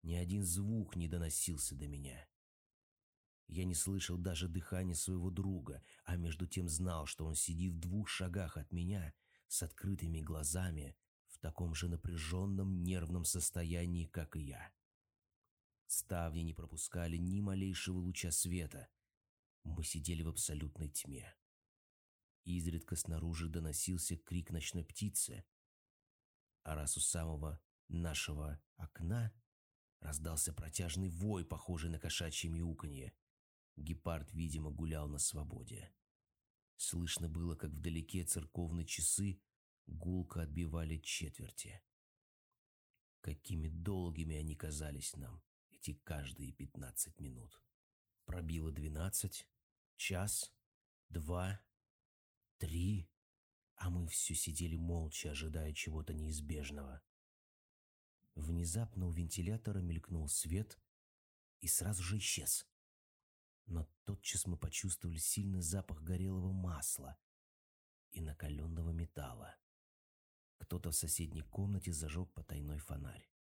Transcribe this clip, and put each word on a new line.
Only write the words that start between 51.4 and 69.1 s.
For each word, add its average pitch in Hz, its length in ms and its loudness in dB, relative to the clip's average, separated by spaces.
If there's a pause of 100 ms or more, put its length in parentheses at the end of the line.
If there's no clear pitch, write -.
три, 85 500 2 (640)
а 90 140 0
мы 87 180 2
всё - 280 0
сидели 82 400 0
молча, 82 560 0
ожидая 78 420 0
чего-то 78 400 -2
неизбежного. 73 880 -2 (1300)
Внезапно 85 720 0
у 85 40 2
вентилятора 92 680 0
мелькнул 82 480 0
свет 90 520 0 (840)
и - 60 -2
сразу 92 360 4
же 95 140 2
исчез. - 480 2 (1000)
Но 82 220 0 (180)
тотчас - 400 0
мы 87 120 0
почувствовали 87 600 0
сильный 95 440 2
запах 82 400 0
горелого 92 500 2
масла 85 680 0 (920)
и 80 100 -6
накалённого 78 720 0
металла. 82 640 -4 (1000)